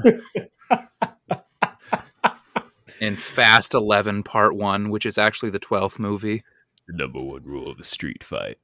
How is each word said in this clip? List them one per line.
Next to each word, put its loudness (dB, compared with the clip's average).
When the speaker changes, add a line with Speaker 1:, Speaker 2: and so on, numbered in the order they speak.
Speaker 1:
<laughs> 0
Speaker 2:
In -4
Fast 4
Eleven, 2
Part 4
One, -2
which -4
is -4
actually 0
the -4
twelfth -2
movie. -4
Speaker 1:
The -14
number -8
one -12
rule -12
of -16
a -18
street -8
fight, -10